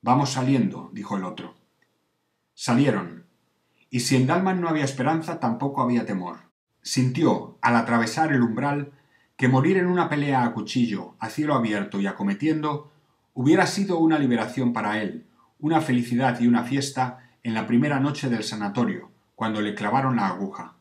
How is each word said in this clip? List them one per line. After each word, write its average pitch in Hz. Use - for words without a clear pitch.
"Vamos 143
saliendo", 127
dijo 104
el 95
otro. -
Salieron, 113
y 127
si 135
en 127
Dalman 185
no 170
había 151
esperanza, 160
tampoco 135
había 120
temor. 90
Sintió, 127
al 120
atravesar 117
el 127
umbral, 139
que 127
morir 139
en 180
una 180
pelea 143
a 117
cuchillo, 107
a 113
cielo 151
abierto 107
y 98
acometiendo, 147
hubiera 160
sido 190
una 160
liberación 120
para 107
él, -
una 156
felicidad 120
y 120
una 120
fiesta -
en 117
la 107
primera 135
noche 139
del 117
sanatorio, 104
cuando 107
le 104
clavaron 123
la 98
aguja. 95